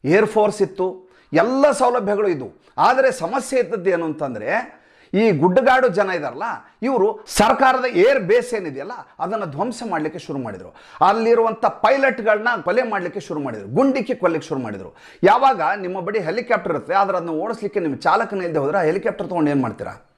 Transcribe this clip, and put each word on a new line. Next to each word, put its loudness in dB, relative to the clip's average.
ಏರ್ 4
ಫೋರ್ಸ್ 0
ಇತ್ತು, -6
ಎಲ್ಲ 4
ಸೌಲಭ್ಯಗಳು 0
ಇದ್ವು. -4
ಆದರೆ 4
ಸಮಸ್ಯೆ -4
ಇದ್ದದ್ದು -2
ಏನು 0
ಅಂತಂದ್ರೆ, -6
ಈ 4
ಗುಡ್ಡಗಾಡು 4
ಜನ 0
ಇದಾರಲ್ಲ, -6
ಇವರು 0
ಸರ್ಕಾರದ 2
ಏರ್ 6
ಬೇಸ್ 0
ಏನಿದೆಯಲ್ಲ, -8
ಅದನ್ನ -4
ಧ್ವಂಸ -6
ಮಾಡ್ಲಿಕ್ಕೆ -4
ಶುರು -8
ಮಾಡಿದ್ರು. -12
ಅಲ್ಲಿರುವಂಥ 2
ಪೈಲಟ್‌ಗಳನ್ನ 2
ಕೊಲೆ 2
ಮಾಡ್ಲಿಕ್ಕೆ -4
ಶುರು -8
ಮಾಡಿದ್ರು, -8
ಗುಂಡಿಕ್ಕಿ 2
ಕೊಲ್ಲಿಕ್ಕೆ -2
ಶುರು -4
ಮಾಡಿದ್ರು. -10
ಯಾವಾಗ 4
ನಿಮ್ಮ -6
ಬಳಿ -4
ಹೆಲಿಕಾಪ್ಟರ್ -2
ಇರುತ್ತೆ, -4
ಆದ್ರೆ 2
ಅದನ್ನ -6
ಓಡಿಸ್ಲಿಕ್ಕೆ -4
ನಿಮ್ಮ -4
ಚಾಲಕನೇ 0
ಇಲ್ಲದೆ -2
ಹೋದ್ರೆ, 0
ಆ 0
ಹೆಲಿಕಾಪ್ಟರ್ -2
ತಗೊಂಡು 0
ಏನ್ 2
ಮಾಡ್ತೀರಾ? -8